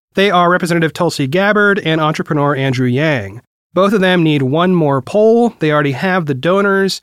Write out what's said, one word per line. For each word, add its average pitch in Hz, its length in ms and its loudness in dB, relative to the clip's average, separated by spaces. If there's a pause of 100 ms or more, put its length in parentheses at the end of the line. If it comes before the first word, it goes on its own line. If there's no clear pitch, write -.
(160)
They 196 140 2
are 175 180 2
Representative 170 440 0
Tulsi 151 340 -2
Gabbard 202 540 0
and 160 200 -2
entrepreneur 151 540 -2
Andrew 131 320 -2
Yang. 120 540 -2 (320)
Both 196 220 2
of 196 60 0
them 180 220 2
need 147 200 0
one 160 300 0
more 143 300 0
poll. 226 560 2
They 156 140 0
already 147 180 0
have 175 360 -2
the 143 80 -2
donors, 196 680 0